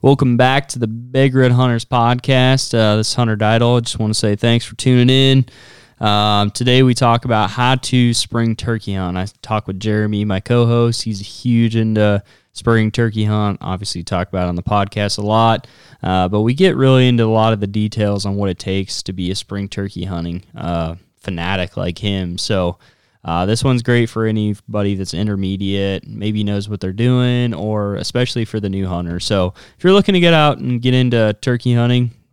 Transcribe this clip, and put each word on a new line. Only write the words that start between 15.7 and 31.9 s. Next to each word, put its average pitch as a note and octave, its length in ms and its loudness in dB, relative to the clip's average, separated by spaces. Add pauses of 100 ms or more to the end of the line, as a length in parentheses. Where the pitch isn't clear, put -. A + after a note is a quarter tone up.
uh, F#2 280 0
but G#2+ 140 0
we A#2+ 120 0
get F3+ 220 2
really C3 320 4
into A#2+ 160 2
a - 20 0
lot A2 260 2
of G#2+ 60 -2
the G2+ 80 -4
details G#2 580 -2
on G2 120 -4
what G2+ 140 -2
it F2+ 100 -6
takes G2 420 -6
to G#2 100 -8
be F2+ 200 -4
a - 20 -4
spring G2+ 320 -8
turkey G2 380 -8
hunting, F2 400 -8 (100)
uh, E2+ 400 -4 (220)
fanatic F2+ 600 -6
like F2+ 220 -6
him. F#2+ 400 -4
So, F2+ 400 -2 (460)
uh, E2 200 -2
this A2 200 -2
one's B2+ 180 0
great A#2+ 260 2
for A2+ 180 -4
anybody G#2 680 -2
that's F#2+ 180 -8
intermediate, G2 960 -4
maybe G#2+ 380 -4
knows G2+ 240 -4
what G#2 120 -8
they're F#2 120 -6
doing, B2 600 0
or G2+ 440 -4
especially B2 480 -4
for G#2+ 160 -6
the G2+ 100 -4
new F#2+ 160 -4
hunter. F2 340 -4
So F#2 320 0 (240)
if - 80 -20
you're F3+ 80 6
looking G3 220 2
to F3+ 60 2
get E3+ 120 4
out D3+ 260 4
and B2 220 -4
get B2+ 140 0
into A#2+ 480 2
turkey B2 320 0
hunting A#2+ 380 2 (200)